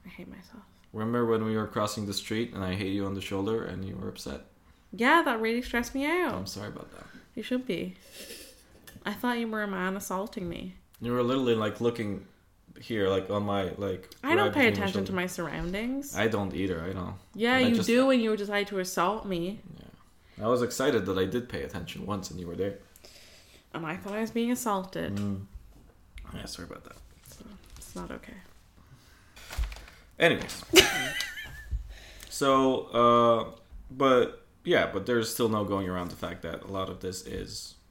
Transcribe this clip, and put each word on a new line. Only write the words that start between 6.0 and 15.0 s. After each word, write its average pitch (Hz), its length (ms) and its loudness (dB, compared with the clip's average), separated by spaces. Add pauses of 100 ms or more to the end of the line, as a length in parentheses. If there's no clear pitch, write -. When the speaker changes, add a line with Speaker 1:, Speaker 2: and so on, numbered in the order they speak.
Speaker 1:
out. 330 280 0
Speaker 2:
I'm - 120 -6
sorry 104 220 -8
about - 240 -12
that. - 140 -18 (280)
Speaker 1:
You 220 80 -8
should 254 240 -4
be. 180 300 -4 (1080)
I 208 80 -4
thought 240 260 -2
you 233 100 -2
were 214 160 -2
a 208 40 -2
man 190 280 -2
assaulting 196 520 -4
me. 185 280 -8 (240)
Speaker 2:
You 117 120 -2
were 123 100 2
literally, 123 320 4
like, 107 260 0
looking 110 460 0 (540)
here, 104 280 2
like, 95 220 2
on 104 140 2
my, 98 320 0
like, 98 320 -4 (140)
Speaker 1:
I 294 120 2
don't 392 120 4
Speaker 2:
right 349 80 2
Speaker 1:
pay 254 160 6
Speaker 2:
between 202 100 0
my 202 60 0
Speaker 1:
attention 196 180 0